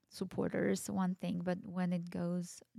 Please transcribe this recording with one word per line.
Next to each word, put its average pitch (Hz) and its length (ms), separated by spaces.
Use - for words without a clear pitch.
supporters, 190 800
one 190 260
thing, 175 280
but 180 200
when 180 300
it 175 160
goes 175 540